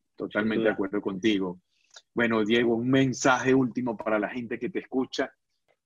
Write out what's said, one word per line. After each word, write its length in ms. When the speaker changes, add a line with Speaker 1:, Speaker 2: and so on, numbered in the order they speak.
Speaker 1:
Totalmente 420
Speaker 2:
Sin 40
duda. 80
Speaker 1:
de 40
acuerdo 280
contigo. 600
Bueno, 320
Diego, 300
un 160
mensaje 640
último 420
para 220
la 100
gente 300
que 100
te 80
escucha. 560